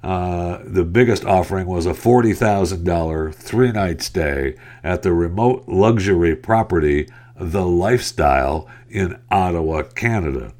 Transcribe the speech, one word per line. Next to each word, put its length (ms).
Uh, 640
the 200
biggest 400
offering 420
was 200
a 60
forty 420
thousand 500
dollar 480
three-night 680
stay 540
at 180
the 100
remote 540
luxury 720
property, 720
The 300
Lifestyle, 1000
in 400
Ottawa, 540
Canada. 760